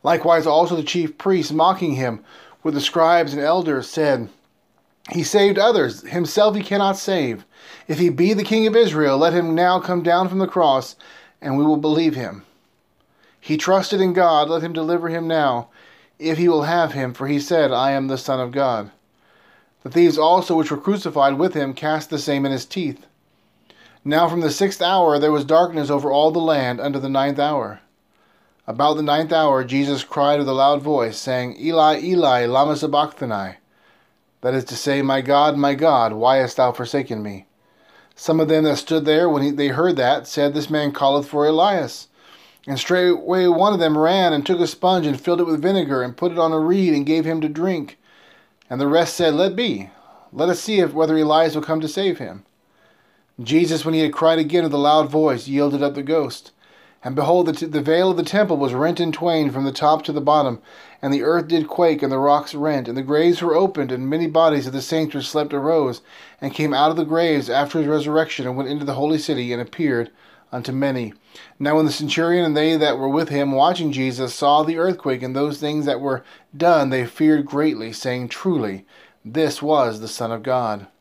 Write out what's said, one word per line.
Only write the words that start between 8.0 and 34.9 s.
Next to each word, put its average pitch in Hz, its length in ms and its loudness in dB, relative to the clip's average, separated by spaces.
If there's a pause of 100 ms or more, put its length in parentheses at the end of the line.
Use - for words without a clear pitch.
be 170 240 2
the 202 100 0
King 220 240 0
of 214 80 0
Israel, 151 420 4
let 165 160 4
him 170 200 0
now 180 260 2
come 180 220 -2
down 175 260 2
from 185 120 -2
the 190 80 0
cross, 143 480 0 (460)
and 135 160 -4
we 143 80 2
will 156 120 4
believe 151 380 0
him. 101 280 -10 (960)
He 156 180 -4
trusted 190 440 0
in 185 120 2
God, 160 360 4
let 165 120 0
him 165 120 -8
deliver 165 360 -2
him 165 180 -6
now, 139 400 0 (520)
if 156 180 -2
he 175 100 2
will 156 160 2
have 160 300 0
him, 131 200 -6
for 135 140 -8
he 143 120 0
said, 143 340 2
'I 131 180 0
am 135 160 -2
the 135 100 -4
Son 131 220 -4
of 123 140 -6
God.'" 120 380 -2 (920)
The 131 60 -12
thieves 160 280 4
also 175 380 2
which 156 160 0
were 147 60 -4
crucified 147 600 0
with 170 160 0
him 139 200 -4
cast 151 360 -4
the 156 80 -6
same 139 280 -2
in 135 80 -2
his 131 120 -6
teeth. 156 400 -8 (1000)
Now 160 240 2
from 170 100 -2
the 160 100 0
sixth 196 320 -2
hour 175 380 2
there 151 140 2
was 147 100 0
darkness 160 460 2
over 143 200 0
all 147 220 4
the 170 80 -2
land 139 400 0
unto 139 200 -4
the 135 100 -6
ninth 135 300 0
hour. 135 420 -4 (840)
About 143 300 0
the 156 80 -4
ninth 151 300 0
hour 143 320 2
Jesus 139 400 -2
cried 147 340 2
with 143 80 -2
a 135 60 -2
loud 139 280 4
voice, 123 360 -2
saying, 127 420 -6
"Eli, 156 400 2
Eli, 151 460 2
lama 139 320 2
sabachthani?" 139 760 -4 (840)
That 127 140 -2
is 131 120 -2
to 120 120 -12
say, 139 240 -2